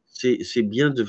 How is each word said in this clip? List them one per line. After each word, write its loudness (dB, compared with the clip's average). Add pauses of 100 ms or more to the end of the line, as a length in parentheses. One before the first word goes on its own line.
c'est, -2
c'est 0
bien 0
de 0